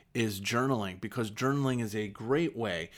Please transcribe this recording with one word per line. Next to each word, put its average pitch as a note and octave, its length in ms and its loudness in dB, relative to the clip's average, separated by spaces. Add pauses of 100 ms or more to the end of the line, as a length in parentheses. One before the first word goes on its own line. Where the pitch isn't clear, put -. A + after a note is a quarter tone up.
(160)
is G#2+ 260 0
journaling, A2 580 0
because A2+ 300 -4
journaling C3 540 2
is G#2+ 120 -4
a G#2+ 120 0
great C3 500 0
way, F2+ 400 -2